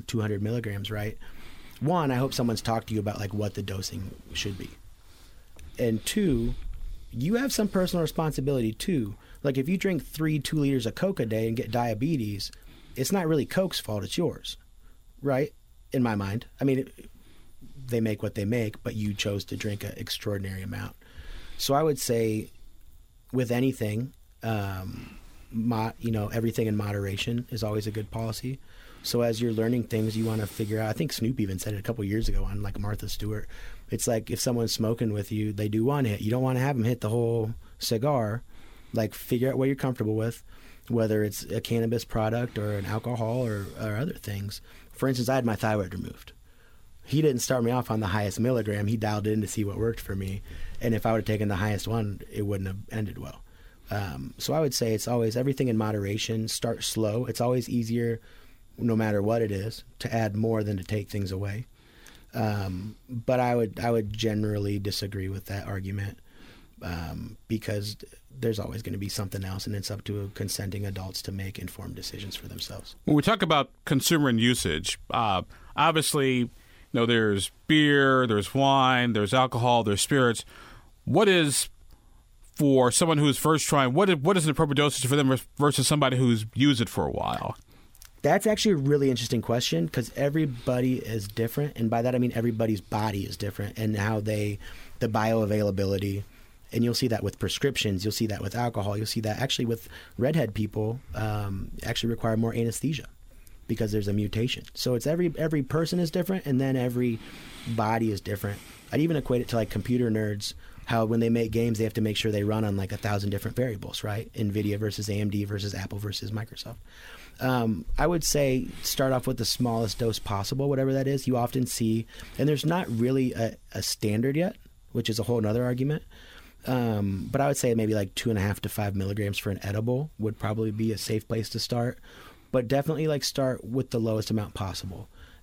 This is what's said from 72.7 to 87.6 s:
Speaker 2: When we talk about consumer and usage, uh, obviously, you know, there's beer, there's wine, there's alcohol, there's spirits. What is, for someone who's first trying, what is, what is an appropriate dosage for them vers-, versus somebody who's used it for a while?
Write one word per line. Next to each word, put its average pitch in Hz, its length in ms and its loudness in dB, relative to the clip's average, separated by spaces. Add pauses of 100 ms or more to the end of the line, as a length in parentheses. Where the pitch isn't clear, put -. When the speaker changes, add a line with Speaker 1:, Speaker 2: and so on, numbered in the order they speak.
Speaker 2:
When 147 100 6
we 147 80 8
talk 208 200 4
about 156 280 4 (140)
consumer 147 440 4
and 117 120 4
usage, 101 580 2 (120)
uh, 101 320 2 (340)
obviously, 147 640 4
you 120 120 0 (420)
know, 117 140 4
there's 110 460 4 (160)
beer, 139 580 6
there's 104 260 0
wine, 131 600 4
there's 104 200 2
alcohol, 123 520 4
there's 101 160 2
spirits. 123 440 4 (600)
What 202 240 4
is, 165 400 4 (880)
for 131 340 6
someone 160 280 4
who's 143 200 6
first 156 300 4
trying, 131 260 4
what 190 160 6
is, 170 60 6
what 160 200 4
is 156 100 4
an 156 40 4
appropriate 143 280 4
dosage 147 300 4
for 135 60 4
them 143 140 6
vers-, 131 180 4 (100)
versus 143 300 4
somebody 135 300 4
who's 120 280 4 (100)
used 135 260 6
it 107 80 2
for 80 180 0
a 65 60 0
while? - 440 -2 (640)